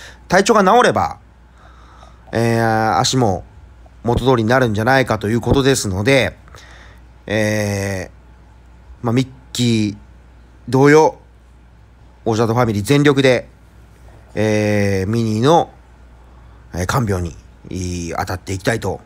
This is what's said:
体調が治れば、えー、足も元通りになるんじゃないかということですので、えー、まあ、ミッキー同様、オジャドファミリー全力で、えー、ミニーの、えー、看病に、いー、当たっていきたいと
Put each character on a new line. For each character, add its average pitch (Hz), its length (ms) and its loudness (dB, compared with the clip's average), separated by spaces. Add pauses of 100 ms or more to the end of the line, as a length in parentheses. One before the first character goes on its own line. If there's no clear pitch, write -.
(280)
体 190 160 4
調 233 100 2
が 208 100 4
治 220 200 4
れ 180 100 2
ば、 92 260 -4 (1120)
え 117 280 0
ー、 110 400 0
足 120 180 0
も 101 260 0 (640)
元 117 180 0
通 127 120 2
り 113 80 0
に 107 60 0
な 127 100 4
る 123 100 2
ん 104 60 -4
じ 107 60 -2
ゃ - 20 -2
な 131 160 2
い 127 60 0
か 110 120 -2
と 104 120 -6
い 113 40 -2
う 117 80 -2
こ 120 120 -2
と 139 100 2
で 131 120 2
す 117 140 -6
の 95 140 -4
で、 120 340 0 (880)
え 101 840 -4 (920)
ー、 - 40 -6
ま 120 40 -4
あ、 113 40 0
ミ 127 120 0
ッ - 40 -16 (220)
キ - 120 -4
ー 110 340 0 (720)
同 135 220 4
様、 156 260 4 (1040)
オ 110 120 -2
ジ 110 60 0
ャ 117 40 0
ド 110 80 -2
フ 117 60 0
ァ 123 80 2
ミ 113 60 -2
リ 101 80 -4
ー - 20 -4
全 143 180 2
力 139 220 2
で、 127 260 2 (880)
え 104 720 0
ー、 - 20 -4
ミ 117 140 -2
ニ 107 160 -4
ー - 20 -2
の、 156 300 2 (1040)
え 87 80 -4
ー、 - 20 -6
看 123 200 -2
病 95 160 -2
に、 82 140 -8 (340)
い 87 440 -8
ー、 - 40 -10
当 92 80 -4
た 92 100 -8
っ 90 40 -8
て - 140 -10
い 95 60 -6
き - 40 -14
た 117 120 -2
い 110 40 -6
と 95 260 -8